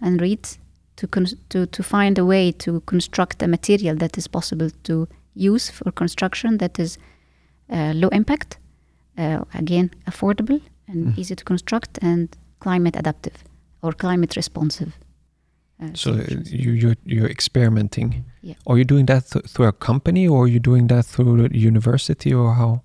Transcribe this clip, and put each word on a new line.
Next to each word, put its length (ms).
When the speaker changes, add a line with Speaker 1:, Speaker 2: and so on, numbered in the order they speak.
Speaker 1:
and 180
reeds 380
to 100
con-, 200
to, 180
to 160
find 360
a 60
way 260
to 300
construct 640
a 40
material 500
that 200
is 100
possible 420
to 240
use 320
for 220
construction 680
that 220
is, 180
uh, 240
low 160
impact, 480
uh, 260
again, 380
affordable 540
and 200
Speaker 2:
Mm. 100
Speaker 1:
easy 180
to 80
construct 580
and 280
climate 360
adaptive 380
or 120
climate 440
responsive, 540
uh, 120
Speaker 2:
So, 180
uh, 40
Speaker 1:
solutions. 380
Speaker 2:
you, 180
you're, 240
you're 240
experimenting. 960
Speaker 1:
Yeah. 140
Speaker 2:
Are 120
you 80
doing 220
that 240
th-, 180
through 180
a 60
company 540
or 160
are 40
you 120
doing 280
that 180
through 440
the 80
university 760
or 200
how? 320